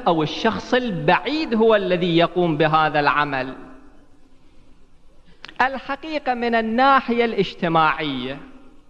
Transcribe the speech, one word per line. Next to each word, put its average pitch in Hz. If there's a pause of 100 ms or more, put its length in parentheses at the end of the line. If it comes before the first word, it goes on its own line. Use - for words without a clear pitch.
أو 165
الشخص 202
البعيد 233
هو 220
الذي 180
يقوم 170
بهذا 156
العمل؟ 135 (2000)
الحقيقة 277
من 233
الناحية 233
الاجتماعية 156 (520)